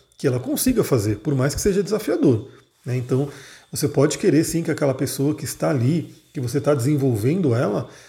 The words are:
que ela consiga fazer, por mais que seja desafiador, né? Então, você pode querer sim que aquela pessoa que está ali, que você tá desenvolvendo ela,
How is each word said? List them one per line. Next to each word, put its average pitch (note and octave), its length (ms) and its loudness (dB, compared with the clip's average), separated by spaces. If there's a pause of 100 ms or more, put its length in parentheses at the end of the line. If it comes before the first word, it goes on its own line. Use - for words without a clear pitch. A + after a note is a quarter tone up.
(160)
que - 100 -4
ela B2+ 140 0
consiga A#3+ 420 0
fazer, G#2+ 360 0
por D3 160 -2
mais C3+ 200 0
que - 60 -6
seja G3+ 220 2
desafiador, G3 680 0 (380)
né? B2 100 -2
Então, C3 320 -2 (420)
você - 160 -4
pode C#3+ 300 2
querer D#3+ 280 4
sim E3 180 -2
que E3 80 -4
aquela D3 240 0
pessoa C#3 400 -2
que - 100 -10
está - 240 -4
ali, C#3+ 460 0 (180)
que D3+ 80 -8
você B2 200 -2
tá C#3+ 140 2
desenvolvendo C3+ 800 2
ela, E3 340 -2 (200)